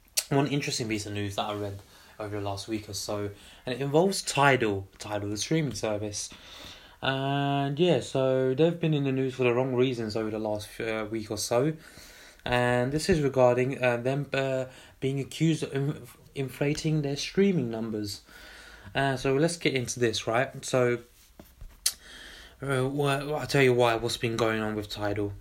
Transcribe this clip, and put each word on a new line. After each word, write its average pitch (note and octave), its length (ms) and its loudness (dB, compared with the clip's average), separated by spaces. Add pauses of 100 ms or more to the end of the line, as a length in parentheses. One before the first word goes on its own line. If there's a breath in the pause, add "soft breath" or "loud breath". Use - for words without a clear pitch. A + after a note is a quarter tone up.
(300)
one C#3+ 180 4
interesting C#3 420 -2
piece G#2 160 -2
of G#2 80 -8
news G2+ 220 -4
that A2 80 -4
I G#2+ 100 -4
read G2+ 260 -6 (400 loud breath)
over G#2 200 -6
the - 20 -6
last G2 260 -6
week G#2+ 220 -6
or G#2 40 -10
so, G#2 360 -6 (360 loud breath)
and B2+ 100 -4
it A#2+ 60 -6
involves D#3+ 400 2
Tidal, A#2 680 2 (100)
Tidal, G#2 320 -6
the G#2 80 -4
streaming D3+ 360 0
service. G#2 560 -4 (720 loud breath)
And C#3 800 0
yeah, E3+ 200 4
so C3 540 2
they've E3 260 2
been D#3+ 140 2
in C#3+ 100 2
the C3+ 80 2
news C3 240 0
for C3 80 0
the A#2+ 100 4
wrong B2+ 220 2
reasons A#2+ 400 2
over A2 140 -2
the G#2+ 100 -4
last, G#2+ 280 -4 (120)
uh, A2 300 -4
week A2 220 -6
or G#2+ 60 -4
so, B2+ 360 2 (720 loud breath)
and B2 480 2
this D3+ 180 -2
is E3 120 4
regarding, B2+ 640 4
uh, B2 140 2
them, C3+ 360 -2
uh, C3 320 0 (340 loud breath)
being C3+ 200 -2
accused D#3 440 0
of - 100 -8
inf-, C#3 440 -4 (160)
inflating D3 680 0
their C#3+ 160 -2
streaming F3+ 520 4
numbers. A2 520 -4 (760 loud breath)
Uh, C3+ 220 0
so C3+ 180 2
let's E3+ 220 2
get C3+ 160 0
into B2 260 -4
this, A#2 280 0
right? C3 360 -2
So, B2 360 2 (1600 loud breath)
uh, C3+ 260 0
wha-, C#3+ 460 0
I'll C3 140 -4
tell C#3 160 4
you B2+ 100 6
why, A#2+ 220 6
what's A2+ 220 -2
been A2+ 200 -2
going A2 240 0
on G#2+ 140 -2
with G#2 140 -6
Tidal, G#2 520 -4